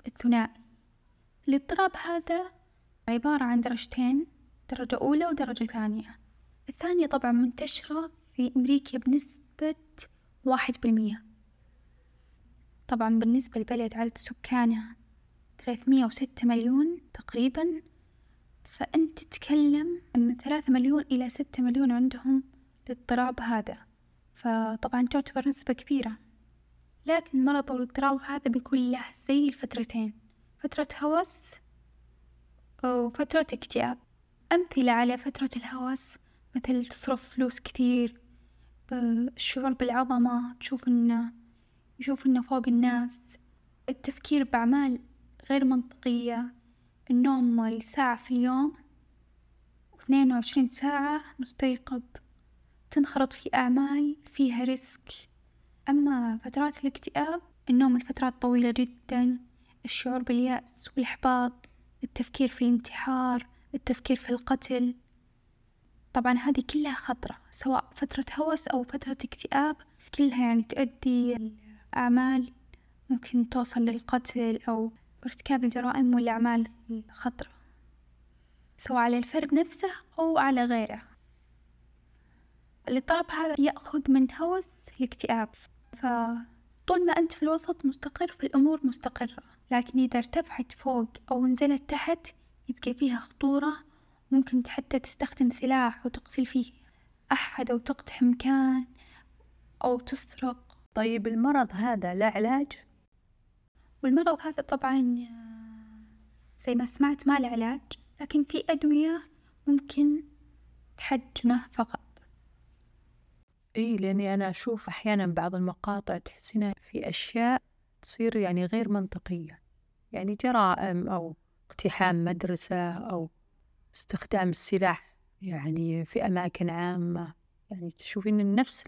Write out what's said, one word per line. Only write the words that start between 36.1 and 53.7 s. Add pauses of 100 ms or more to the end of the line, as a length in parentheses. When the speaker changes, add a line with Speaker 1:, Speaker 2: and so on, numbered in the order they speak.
Speaker 1:
مثل
تصرف
فلوس
كثير، (720)
آه، (100)
الشعور
بالعظمة،
تشوف
إنه، (640)
يشوف
إنه
فوق
الناس، (520)
التفكير
بأعمال (500)
غير
منطقية، (580)
النوم
لساعة
في
اليوم (1160)
واثنين
وعشرين
ساعة (180)
مستيقظ، (920)
تنخرط
في
أعمال (100)